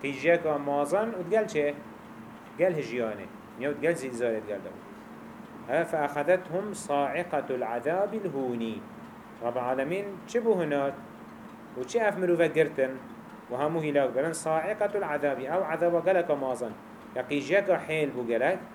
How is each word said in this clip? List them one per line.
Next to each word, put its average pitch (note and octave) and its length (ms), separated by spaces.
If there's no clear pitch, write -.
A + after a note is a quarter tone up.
قيجاك D#3 420
ومازن D3 640
وتقال G3 280
چه؟ D3 260
قال F3+ 160
هجياني. A2+ 520
يعني C#3+ 140
وتقال D#3+ 220
زلزال A#2+ 380
قال G#2 300
دابو. F2+ 160
ها D3+ 140
فأخذتهم E3+ 880
صاعقة C#3+ 760
العذاب C3 640
الهوني. B2+ 680
رب A#2+ 140
العالمين C3+ 480
چه A#3+ 120
بو A3+ 140
هناك؟ C#3+ 400
و B2+ 60
چه A#3 180
اف G3+ 160
مروفه F3 300
گرتن؟ D3 420
و B2 40
همو D3+ 240
هلاك C#3+ 300
برن C#3+ 240
صاعقة G3 640
العذاب. C#3+ 420
او D#3 240
عذاب E3 460
قلق F3 220
مازن. B2+ 400
يا B2+ 60
قيجاك D3 500
حيل D#3 380
بو B2 240
قلق. D3 260